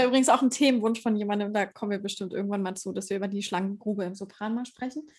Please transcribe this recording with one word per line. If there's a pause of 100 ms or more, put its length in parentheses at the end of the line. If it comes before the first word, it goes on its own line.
war
übrigens
auch
ein
Themenwunsch
von
jemandem,
da
kommen
wir
bestimmt
irgendwann
mal
zu,
dass
wir
über
die
Schlangengrube
im
Sopran
mal
sprechen. (100)